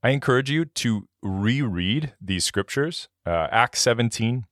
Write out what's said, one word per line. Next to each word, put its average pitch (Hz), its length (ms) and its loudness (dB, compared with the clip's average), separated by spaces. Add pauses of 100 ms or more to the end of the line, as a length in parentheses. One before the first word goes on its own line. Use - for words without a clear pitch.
I 120 80 2
encourage 135 400 2
you 156 160 0
to 113 420 -2 (140)
reread 104 960 0
these 95 240 -4
scriptures, 139 640 -2 (180)
uh, 85 260 0
Acts 120 300 2
seventeen 117 680 0